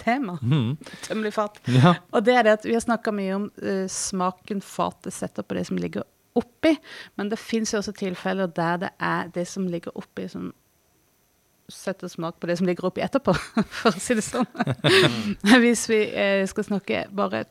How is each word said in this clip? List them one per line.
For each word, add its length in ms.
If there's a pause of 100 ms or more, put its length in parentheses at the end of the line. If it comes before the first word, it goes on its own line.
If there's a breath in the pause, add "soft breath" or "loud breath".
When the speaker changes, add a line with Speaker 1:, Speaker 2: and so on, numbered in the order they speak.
Speaker 1:
tema. 380
Speaker 2:
Mhm. 360
Speaker 1:
Uttømmelig 560
fat. 220 (100)
Speaker 2:
Ja. 280 (180)
Speaker 1:
Og 100
det 140
er 80
det 80
at 120
vi 100
har 60
snakket 340
mye 200
om, 120 (100)
eh, 320
smaken 760
fatet 500
setter 300
på 140
det 100
som 120
ligger 260 (320)
oppi, 400 (400 loud breath)
men 120
det 100
finnes 340
jo 80
også 160
tilfeller 580
der 240
det 120 (100)
er 340
det 140
som 180
ligger 300
oppi 340
som 220 (1160)
setter 400
smak 300
på 80
det 120
som 100
ligger 180
oppi 160
etterpå, 320 (200)
<laughs> 260
for 100
å 80
si 160
det 80
sånn. 240 (540)
<laughs> 640
Hvis 240
vi, 100 (140)
eh, 340
skal 180
snakke 460
bare 400